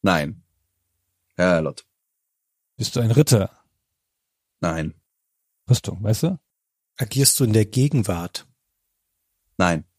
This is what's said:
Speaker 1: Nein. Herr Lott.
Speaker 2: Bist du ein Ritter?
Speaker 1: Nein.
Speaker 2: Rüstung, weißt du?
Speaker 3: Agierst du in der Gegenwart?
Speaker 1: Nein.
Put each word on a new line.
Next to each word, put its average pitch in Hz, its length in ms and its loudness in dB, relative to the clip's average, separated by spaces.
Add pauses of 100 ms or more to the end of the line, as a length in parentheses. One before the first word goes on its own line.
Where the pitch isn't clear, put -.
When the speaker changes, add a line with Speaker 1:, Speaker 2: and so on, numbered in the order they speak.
Speaker 1:
Nein. 82 400 0 (920)
Herr 87 260 2
Lott. 71 240 -8 (880)
Speaker 2:
Bist - 200 -8
du 123 40 -2
ein 113 100 2
Ritter? 113 400 4 (1080)
Speaker 1:
Nein. 80 340 -4 (720)
Speaker 2:
Rüstung, 95 340 0
weißt 107 220 -2
du? 175 140 -2 (580)
Speaker 3:
Agierst 127 440 0
du 135 40 4
in 110 80 2
der 107 140 4
Gegenwart? 110 800 -2 (1080)
Speaker 1:
Nein. 87 280 0 (140)